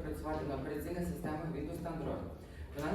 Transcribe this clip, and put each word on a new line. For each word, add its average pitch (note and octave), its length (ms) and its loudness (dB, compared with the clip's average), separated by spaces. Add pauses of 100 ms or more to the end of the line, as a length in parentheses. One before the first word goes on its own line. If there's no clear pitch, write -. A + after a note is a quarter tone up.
працювати D3+ 460 0
на C3+ 100 2
операційних D#3 520 0
системах D#3 420 0
Windows - 300 0
та E3 100 0
Android. - 300 0 (500)
Вона D3 200 0